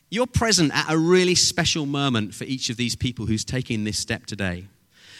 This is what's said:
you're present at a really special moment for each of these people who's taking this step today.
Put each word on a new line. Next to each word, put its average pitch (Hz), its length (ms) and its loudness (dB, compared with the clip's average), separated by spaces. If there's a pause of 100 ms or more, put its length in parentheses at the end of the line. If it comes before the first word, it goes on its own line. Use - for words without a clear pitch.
you're 233 180 0
present 190 460 2
at 143 160 2
a 156 80 2
really 180 380 4
special - 500 0
moment 135 500 0
for - 100 -10
each - 260 -4
of 113 80 -6
these 120 180 -2
people 120 300 -4
who's 110 180 0
taking 120 400 -4
this 107 140 -4
step - 260 -6
today. 95 400 -6 (560)